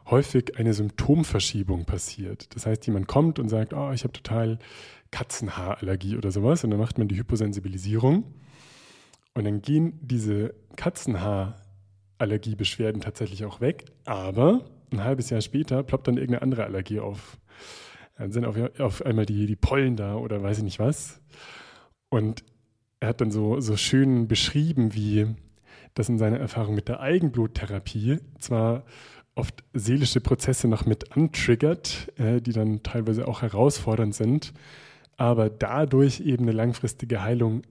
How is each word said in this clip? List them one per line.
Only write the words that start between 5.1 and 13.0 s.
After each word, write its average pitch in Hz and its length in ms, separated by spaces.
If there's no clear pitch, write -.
Katzenhaarallergie“ 95 1040
oder 101 160
sowas. 120 320
Und 110 80
dann 104 80
macht 113 180
man 110 80
die 98 120
Hyposensibilisierung. 107 1080
Und 107 100
dann 104 180
gehen 160 400
diese 110 520
Katzenhaarallergiebeschwerden 107 2250